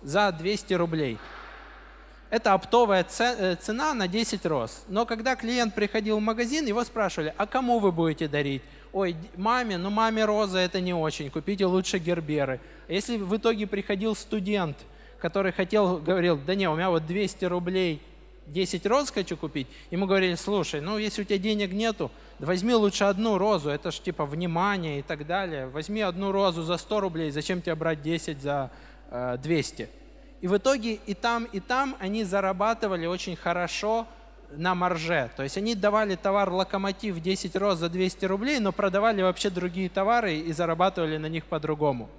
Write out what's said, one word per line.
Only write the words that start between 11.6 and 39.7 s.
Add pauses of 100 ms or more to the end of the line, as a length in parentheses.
лучше
герберы». (260)
А
если
в
итоге
приходил
студент, (440)
который
хотел,
говорил:
«Да
не,
у
меня
вот
двести
рублей, (440)
десять
роз
хочу
купить», (240)
ему
говорили:
«Слушай,
ну,
если
у
тебя
денег
нету, (280)
возьми
лучше
одну
розу,
это
ж,
типа,
внимание
и
так
далее.
Возьми
одну
розу
за
сто
рублей,
зачем
тебе
брать
десять
за, (400)
э,
двести». (520)
И
в
итоге
и
там,
и
там
они
зарабатывали
очень
хорошо (460)
на
марже.
То
есть
они
давали
товар
«Локомотив»
десять
роз
за
двести
рублей,
но
продавали
вообще
другие